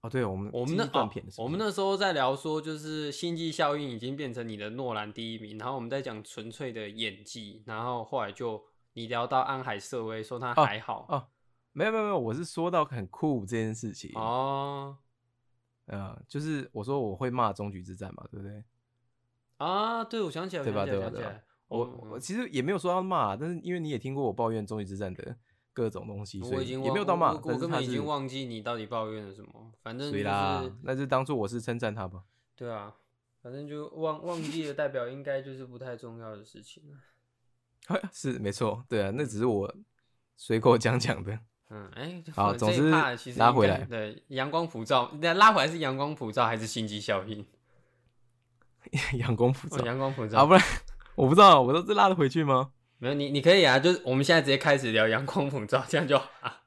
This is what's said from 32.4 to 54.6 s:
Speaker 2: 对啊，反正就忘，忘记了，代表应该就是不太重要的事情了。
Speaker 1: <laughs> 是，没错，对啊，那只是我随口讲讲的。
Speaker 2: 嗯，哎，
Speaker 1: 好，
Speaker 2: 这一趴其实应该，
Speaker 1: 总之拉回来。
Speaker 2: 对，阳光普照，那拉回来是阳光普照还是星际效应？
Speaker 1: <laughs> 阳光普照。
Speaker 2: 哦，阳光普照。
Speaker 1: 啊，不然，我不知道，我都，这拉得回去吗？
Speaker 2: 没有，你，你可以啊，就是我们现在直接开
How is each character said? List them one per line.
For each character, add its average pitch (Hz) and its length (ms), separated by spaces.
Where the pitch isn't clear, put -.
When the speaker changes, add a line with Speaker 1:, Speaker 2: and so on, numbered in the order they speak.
Speaker 2:
对 120 120
啊， 107 280
反 123 100
正 143 160
就 147 220
忘， 156 340
忘 170 180
记 156 240
了， 143 80
代 147 140
表 120 180
应 135 160
该 135 180
就 135 140
是 131 100
不 123 140
太 127 180
重 113 220
要 110 160
的 104 100
事 104 160
情 - 300
了。 143 60
Speaker 1:
<laughs> 190 100
是， 123 280
没 101 100
错， 110 380
对 110 140
啊， 98 120
那 143 100
只 113 140
是 120 80
我 101 260
随 113 220
口 120 180
讲 117 220
讲 113 240
的。 104 160
Speaker 2:
嗯， 104 280
哎， 170 260
Speaker 1:
好， 101 240
Speaker 2:
这 110 160
一 147 200
趴 143 240
其 123 160
实 120 40
应 - 0
该， - 0
Speaker 1:
总 - 0
之 - 40
拉 117 120
回 113 140
来。 95 140
Speaker 2:
对， 107 480
阳 131 200
光 165 160
普 117 200
照， 123 260
那 170 140
拉 214 180
回 185 80
来 139 60
是 165 120
阳 135 180
光 143 180
普 113 160
照 120 160
还 113 100
是 110 80
星 110 220
际 104 140
效 98 240
应？ 104 200
Speaker 1:
<laughs> - 1080
阳 120 160
光 123 180
普 - 160
照。 143 140
Speaker 2:
哦， - 20
阳 123 140
光 135 160
普 127 140
照。 113 100
Speaker 1:
啊， 139 80
不 170 80
然， 190 80
我 135 100
不 143 80
知 190 60
道， 180 200
我 127 120
都， 170 100
这 202 100
拉 196 160
得 185 60
回 151 140
去 160 160
吗？ 135 260
Speaker 2:
没 123 100
有， 143 60
你， 143 180
你 143 100
可 165 100
以 190 120
啊， 135 160
就 175 120
是 175 120
我 127 100
们 135 100
现 170 80
在 165 80
直 131 60
接 135 100
开 143 220